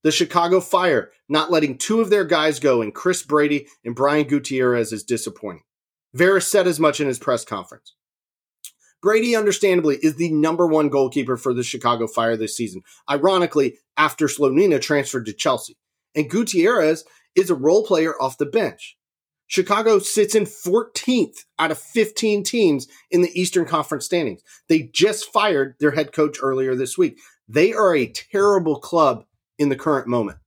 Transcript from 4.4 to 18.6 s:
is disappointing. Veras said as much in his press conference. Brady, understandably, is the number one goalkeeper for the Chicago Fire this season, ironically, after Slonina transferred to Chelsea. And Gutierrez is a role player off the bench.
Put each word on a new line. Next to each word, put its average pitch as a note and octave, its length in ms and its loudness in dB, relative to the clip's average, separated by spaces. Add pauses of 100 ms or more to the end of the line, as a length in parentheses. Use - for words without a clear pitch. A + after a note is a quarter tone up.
is G#2 100 -8
disappointing. G#2 640 -8 (520)
Veras F3+ 280 2
said F#3 240 2
as D3+ 100 -2
much D3+ 220 2
in C#3+ 80 0
his B2+ 100 -4
press A#2+ 260 -2
conference. - 520 -14 (1040)
Brady, A3 320 2
understandably, F#3+ 680 2
is D#3 120 2
the E3 160 -2
number D#3+ 340 2
one D#3 260 2
goalkeeper C3 460 0
for B2+ 160 -4
the B2 120 -4
Chicago A#2+ 420 -2
Fire A2+ 300 -2
this A2 200 -6
season, F#2 260 -8 (280)
ironically, D3+ 680 0 (180)
after D3+ 300 0
Slonina C#3+ 540 2
transferred C3+ 460 -2
to G#2+ 60 -10
Chelsea. - 440 -4 (380)
And D3 160 -2
Gutierrez F#3 760 0 (300)
is E3+ 160 2
a E3 60 2
role E3+ 280 2
player D#3+ 360 0
off C3 180 -4
the G#3+ 80 -2
bench. - 500 -4 (500)